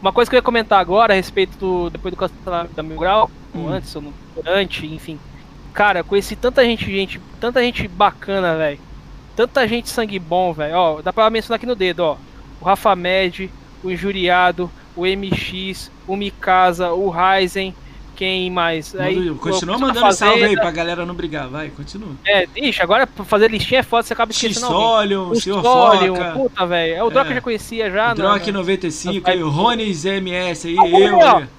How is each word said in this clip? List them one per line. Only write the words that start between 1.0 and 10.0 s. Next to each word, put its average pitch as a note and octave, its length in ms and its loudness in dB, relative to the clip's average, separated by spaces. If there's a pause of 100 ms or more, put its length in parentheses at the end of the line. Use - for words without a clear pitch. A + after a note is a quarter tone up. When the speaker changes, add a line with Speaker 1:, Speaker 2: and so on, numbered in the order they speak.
Speaker 1:
a - 20 6
respeito F#3 420 -2
do, F3+ 320 -2
depois E3 240 -8
do - 40 -12
cancelamento E3+ 560 -6
da D#3 80 -8
Mil D#3 160 -10
Grau, F#3+ 320 2 (240)
ou E3 120 -8
Speaker 2:
Hum. D#3 40 -6
Speaker 1:
antes, F#3 260 -6
ou D3+ 60 -10
no, D3 120 -16 (220)
durante, E3+ 520 -2
enfim. D#3 320 -12 (540)
Cara, G3 300 2
conheci - 320 -2
tanta B3 280 2
gente, A#3 220 0
gente, G3 360 -6 (180)
tanta B3 220 0
gente A#3+ 260 -2
bacana, F#3 720 0
velho. D3+ 220 -2 (560)
Tanta B3 320 2
gente A#3 220 -4
sangue G#3 280 -4